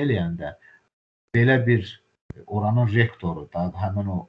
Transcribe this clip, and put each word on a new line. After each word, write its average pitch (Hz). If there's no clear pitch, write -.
eləyəndə 85
belə 123
bir 113
oranın 107
rektoru, 85
da, 85
həmin 101
o 90